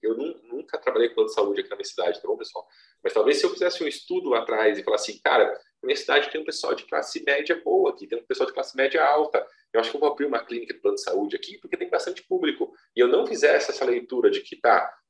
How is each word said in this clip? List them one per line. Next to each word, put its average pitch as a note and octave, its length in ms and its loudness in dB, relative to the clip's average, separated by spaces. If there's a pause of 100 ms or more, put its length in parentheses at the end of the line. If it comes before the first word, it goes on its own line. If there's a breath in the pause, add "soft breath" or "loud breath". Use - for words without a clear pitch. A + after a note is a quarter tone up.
eu A2+ 160 -2
nun-, D#3 260 -8
nunca B2 340 -10
trabalhei - 300 2
com - 80 -8
plano A2 140 2
de - 40 -10
saúde G2+ 280 0
aqui - 80 -8
na G2+ 80 -8
minha G2+ 80 -8
cidade, F2 360 -2
tá - 60 -12
bom, G#2 80 0
pessoal? - 320 -10 (340 soft breath)
Mas - 120 -2
talvez B2+ 240 4
se - 80 2
eu F3 40 4
fizesse F3+ 320 -2
um D#3 60 -2
estudo E3+ 420 -6
lá A#2 100 2
atrás G#2+ 380 2
e - 60 -8
falasse G#2+ 280 -2
assim, G2+ 120 -16
"Cara, C#3 220 4
na - 420 -8
minha C#3+ 80 0
cidade C#3+ 340 0
tem D#3 120 -6
um D#3 40 -10
pessoal C#3+ 300 -4
de - 100 -8
classe D#3 380 -6
média D3 400 0
boa E3+ 280 2
aqui, - 160 -10
tem - 120 -6
um - 60 -14
pessoal - 220 -2
de - 60 -8
classe - 220 -6
média C#3 300 2
alta, D3 400 2 (280 soft breath)
eu D3 60 2
acho - 100 2
que - 60 -6
eu C#3+ 60 -6
vou D3 100 4
abrir C#3+ 140 -2
uma B2+ 180 -2
clínica A#2 300 -8
de - 80 -20
plano G3+ 140 2
de G3+ 60 -6
saúde - 340 -2
aqui, - 240 -10
porque - 180 -8
tem F4 120 -8
bastante - 380 -4
público." - 460 -2 (200 soft breath)
E - 60 2
eu B2 80 6
não D#3+ 180 2
fizesse D3 460 2
essa - 140 -4
leitura A#2+ 440 2
de - 120 0
que, - 160 -14
tá, G#2+ 360 4 (160)